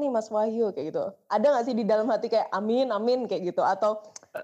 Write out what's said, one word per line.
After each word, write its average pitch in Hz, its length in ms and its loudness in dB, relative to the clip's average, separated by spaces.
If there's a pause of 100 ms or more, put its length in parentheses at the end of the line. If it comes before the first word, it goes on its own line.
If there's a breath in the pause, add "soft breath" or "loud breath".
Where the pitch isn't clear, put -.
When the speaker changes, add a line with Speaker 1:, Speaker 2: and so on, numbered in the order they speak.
Speaker 1:
nih, 277 80 0
Mas 220 160 -2
Wahyu, 220 480 0
kayak 151 160 -6
gitu. - 120 -4 (240)
Ada 214 200 2
nggak 247 200 4
sih 247 100 -2
di 226 100 0
dalam 214 240 2
hati 214 160 0
kayak, 214 240 0
"Amin, 226 400 0
amin," 226 400 0
kayak 175 240 -4
gitu? 175 80 2
Atau, 214 400 0 (320)
Speaker 2:
Eh, - 80 -8